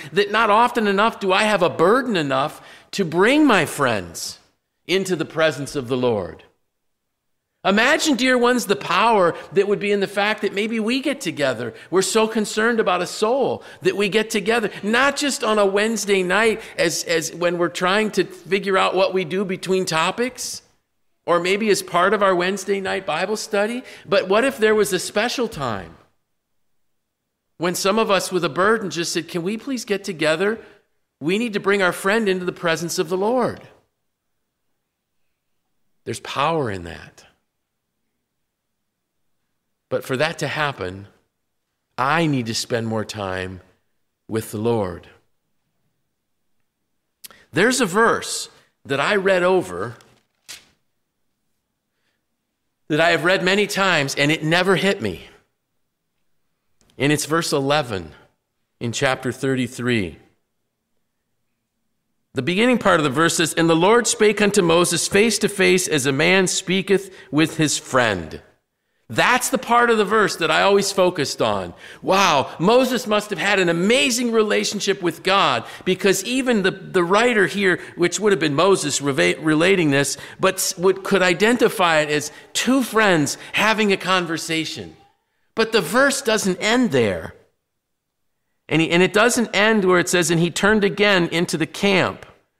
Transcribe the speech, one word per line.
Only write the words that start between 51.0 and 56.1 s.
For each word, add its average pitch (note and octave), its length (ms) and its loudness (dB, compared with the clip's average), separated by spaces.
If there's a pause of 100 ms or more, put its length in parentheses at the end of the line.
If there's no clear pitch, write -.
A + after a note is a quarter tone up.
that D3+ 100 0
I E3+ 120 4
have D#3 120 0
read F3+ 200 2
many G3 220 2
times, F3 500 0
and C#3+ 160 2
it D#3 120 -2
never F3+ 320 2
hit F#3+ 260 -2
me. G2 260 -6 (1700)